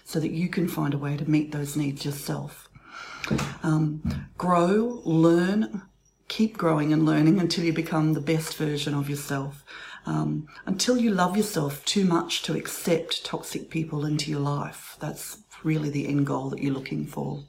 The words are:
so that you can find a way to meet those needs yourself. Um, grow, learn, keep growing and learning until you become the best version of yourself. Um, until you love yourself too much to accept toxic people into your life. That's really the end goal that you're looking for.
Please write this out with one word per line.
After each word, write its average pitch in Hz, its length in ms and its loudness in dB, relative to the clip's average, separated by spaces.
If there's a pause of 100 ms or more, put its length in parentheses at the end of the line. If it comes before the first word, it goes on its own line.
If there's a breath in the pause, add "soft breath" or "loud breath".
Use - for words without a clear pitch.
so - 160 -4
that 156 120 0
you 170 180 0
can 170 180 0
find 147 260 -2
a 143 60 0
way 143 180 -2
to 147 100 -4
meet 151 240 2
those 147 240 -4
needs 143 300 -2
yourself. 143 640 -8 (920 loud breath)
Um, 156 640 0 (100)
grow, 185 680 2
learn, 180 800 4 (440)
keep - 300 0
growing 151 340 2
and 156 140 4
learning 156 340 6
until 170 240 0
you 165 80 2
become 156 400 2
the 147 80 2
best 160 380 -2
version 147 360 -2
of 143 160 -2
yourself. 143 540 -6 (420 loud breath)
Um, 156 420 -2 (180 loud breath)
until 196 320 2
you 233 140 4
love 180 260 2
yourself 147 480 -2
too 202 180 2
much 170 400 2
to 160 140 -2
accept - 640 -2
toxic - 460 -8
people 156 340 -4
into 151 260 0
your 147 120 -2
life. 143 580 -6
That's - 380 -10 (260)
really 156 260 0
the 139 200 -2
end 143 180 2
goal 135 220 -2
that 139 120 -6
you're 139 120 0
looking 76 340 -4
for. 73 420 -8